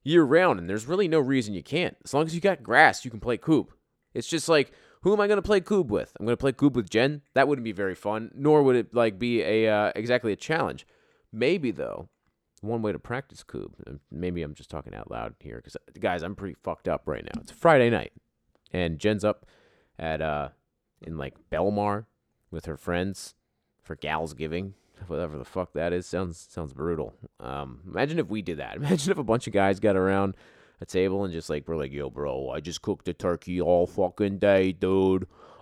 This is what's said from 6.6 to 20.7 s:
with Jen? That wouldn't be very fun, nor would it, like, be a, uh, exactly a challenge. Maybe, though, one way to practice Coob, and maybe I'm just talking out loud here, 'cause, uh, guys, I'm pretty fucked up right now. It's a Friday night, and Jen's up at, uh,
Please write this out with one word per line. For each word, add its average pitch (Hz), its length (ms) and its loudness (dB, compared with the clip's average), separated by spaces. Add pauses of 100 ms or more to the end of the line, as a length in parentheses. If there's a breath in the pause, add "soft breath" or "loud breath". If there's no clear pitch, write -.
with 110 140 -2
Jen? 139 320 2 (120)
That 135 140 4
wouldn't 139 180 0
be 110 60 -6
very 92 240 -2
fun, 110 400 -6
nor 147 280 4
would 131 120 6
it, 110 180 0
like, 113 240 2
be 117 240 0
a, 110 260 2
uh, 104 280 2
exactly 120 360 0
a 95 40 0
challenge. 123 500 -4 (460)
Maybe, 131 400 0
though, 60 380 -8 (520)
one 113 200 -4
way 107 100 -2
to 82 80 -6
practice - 440 -12
Coob, 50 320 -12 (100)
and 71 140 -14 (120)
maybe 87 300 -4
I'm 73 120 -8
just - 160 -20
talking 69 260 -12
out 55 160 -12
loud 57 280 -10
here, 58 220 -14
'cause, - 140 -18
uh, - 240 -16
guys, 90 240 -2
I'm 92 120 -8
pretty 95 280 -10
fucked - 240 -6
up 82 180 -2
right 60 180 -6
now. - 180 -10
It's - 100 -20
a - 40 -20
Friday 135 340 6
night, 104 240 0 (580)
and 82 280 -2
Jen's 104 260 0
up - 200 -2 (540 soft breath)
at, 80 220 -2
uh, 73 280 -2 (520)